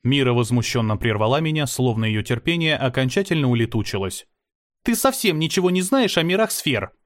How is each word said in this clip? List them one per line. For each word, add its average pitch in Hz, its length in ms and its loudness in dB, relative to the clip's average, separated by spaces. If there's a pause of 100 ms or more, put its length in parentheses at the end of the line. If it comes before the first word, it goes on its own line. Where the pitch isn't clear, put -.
Мира 127 300 2
возмущённо 117 640 0
прервала 110 440 0
меня, 156 260 -2
словно 117 380 0
её 107 180 0
терпение 156 540 -2
окончательно 135 720 0
улетучилось. 110 760 -2 (560)
"Ты 233 120 0
совсем 220 440 0
ничего 180 320 0
не 185 100 2
знаешь 202 380 2
о 165 40 2
мирах 190 280 0
сфер. 110 420 -2 (140)